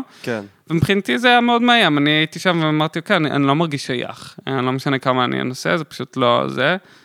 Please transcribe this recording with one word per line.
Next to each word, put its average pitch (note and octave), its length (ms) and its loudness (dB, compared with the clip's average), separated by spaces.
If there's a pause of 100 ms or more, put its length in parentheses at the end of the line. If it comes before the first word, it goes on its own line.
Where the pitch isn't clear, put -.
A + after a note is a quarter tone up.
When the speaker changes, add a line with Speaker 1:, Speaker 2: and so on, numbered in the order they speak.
(220)
Speaker 1:
כן. A2+ 200 -6 (280)
Speaker 2:
ומבחינתי G3 480 0
זה A#3+ 100 0
היה A#3+ 140 6
מאוד A#3+ 200 2
מאיים, A3+ 360 4
אני D3 140 2
הייתי D#3 280 0
שם E3+ 240 0
ואמרתי, D#3 360 0
"אוקיי, G3 160 -2
אני, D#3 160 0
אני C#3 160 2
לא C#3 80 2
מרגיש D3+ 300 -2
שייך, - 500 -8 (120)
אה, C3+ 140 -2
לא B2+ 100 -2
משנה C3+ 280 -2
כמה B2+ 260 0
אני C3 160 -2
אנסה, C3 360 -2
זה D#3 60 -6
פשוט - 340 -12
לא B2 300 2
זה." C3+ 300 0 (280)